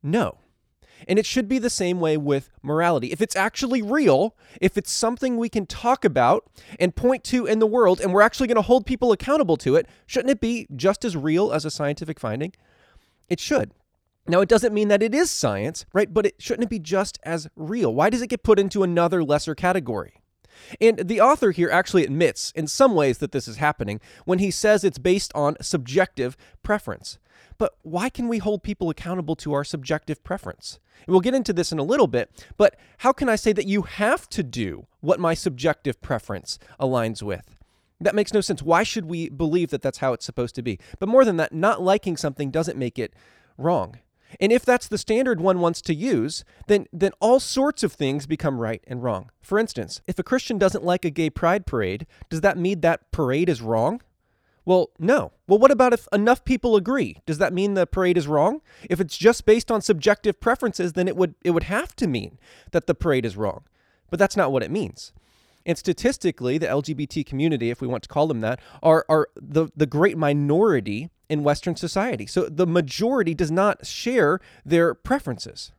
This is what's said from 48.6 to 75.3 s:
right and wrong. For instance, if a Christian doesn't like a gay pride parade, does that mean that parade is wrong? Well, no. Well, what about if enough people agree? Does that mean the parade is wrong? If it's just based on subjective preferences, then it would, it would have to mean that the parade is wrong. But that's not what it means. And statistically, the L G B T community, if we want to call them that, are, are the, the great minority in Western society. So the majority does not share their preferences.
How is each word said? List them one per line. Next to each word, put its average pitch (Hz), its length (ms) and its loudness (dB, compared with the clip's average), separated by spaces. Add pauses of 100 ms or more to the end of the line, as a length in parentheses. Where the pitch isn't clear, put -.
right 113 260 -6
and 123 160 -10
wrong. 113 300 -4 (100)
For - 160 -2
instance, 208 480 -4
if 185 140 -8
a 180 40 -2
Christian 247 360 -2
doesn't 190 240 2
like 180 220 0
a 170 40 0
gay 156 220 -2
pride 175 340 0
parade, 104 400 -4 (240)
does 160 120 -6
that 190 160 2
mean 180 240 -2
that 165 300 0
parade 151 380 0
is 127 120 -2
wrong? 117 400 -2 (600)
Well, 180 260 2 (100)
no. 180 320 0 (160)
Well, 202 120 6
what 262 120 8
about 247 220 4
if - 180 -4
enough 214 320 2
people 247 320 0
agree? 196 500 -2
Does 156 120 -4
that 175 160 0
mean 196 200 0
the 185 140 0
parade 180 300 0
is 147 100 -2
wrong? 156 320 2 (300)
If 170 100 -2
it's 175 180 -4
just 226 280 4
based 226 260 2
on 220 100 0
subjective 202 600 0
preferences, 220 500 -2
then 180 160 -2
it 185 80 -4
would, 180 200 0 (100)
it 175 60 2
would 165 120 2
have 226 320 -6
to 254 100 -2
mean 123 320 -4 (360)
that 170 120 -2
the 165 80 0
parade 135 320 0
is 98 120 -6
wrong. 104 260 -6 (460)
But 175 100 -6
that's 196 180 2
not 156 140 2
what 131 120 0
it - 80 -8
means. 156 420 -8 (540)
And 170 100 -2
statistically, 165 800 -2
the 160 100 -2
L 143 140 -2
G 151 120 -6
B 143 120 -6
T 147 180 -6
community, 135 460 -2
if 120 120 -6
we 131 60 -6
want 120 160 -4
to - 60 -20
call 147 160 0
them 135 160 -2
that, 110 180 -2 (220)
are, 160 260 4
are 156 280 2
the, 143 400 -2
the 151 100 2
great 156 320 2
minority 147 920 0 (200)
in 151 140 -2
Western 147 320 0
society. 185 500 -4
So 180 240 -2
the 156 160 0
majority 175 720 0
does 151 160 -2
not 190 340 0
share 190 540 0 (260)
their 170 300 2
preferences. - 840 -6